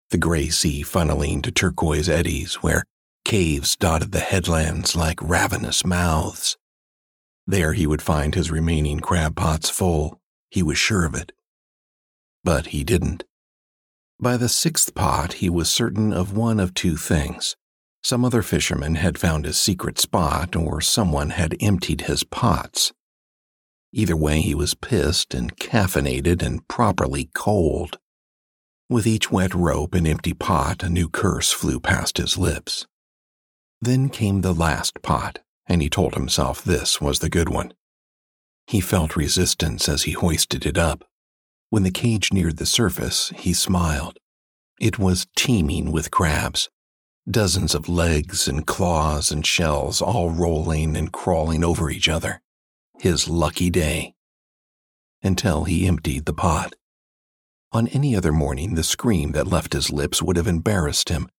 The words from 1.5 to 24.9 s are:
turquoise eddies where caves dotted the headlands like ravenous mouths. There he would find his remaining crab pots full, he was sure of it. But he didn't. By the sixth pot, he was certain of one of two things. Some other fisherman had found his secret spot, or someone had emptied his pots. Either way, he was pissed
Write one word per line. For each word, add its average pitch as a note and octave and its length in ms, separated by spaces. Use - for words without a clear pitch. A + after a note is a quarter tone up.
turquoise D#2 560
eddies E2 480
where - 300
caves D#2+ 500
dotted D#2+ 360
the F#2+ 80
headlands D#2+ 760
like D#2+ 240
ravenous - 640
mouths. F2 720
There E2+ 260
he D#2 140
would D2+ 160
find D2+ 320
his E2 160
remaining D#2 480
crab D#2 360
pots D#2+ 340
full, E2+ 520
he G2 100
was D2+ 160
sure F#2 280
of - 100
it. - 160
But D#2+ 240
he D2 160
didn't. D2 400
By B2 180
the A#2+ 100
sixth - 460
pot, D2+ 400
he F#2+ 160
was E2+ 200
certain G#2+ 440
of G2 240
one A2+ 220
of F#2 160
two E2 220
things. - 580
Some B2 200
other A#2+ 200
fisherman D2 520
had D#2+ 220
found D#2 280
his D#2 120
secret - 400
spot, F2 580
or D#2 240
someone D#2 520
had E2+ 280
emptied - 420
his - 220
pots. - 680
Either G2 240
way, D2+ 260
he D2 120
was - 220
pissed - 580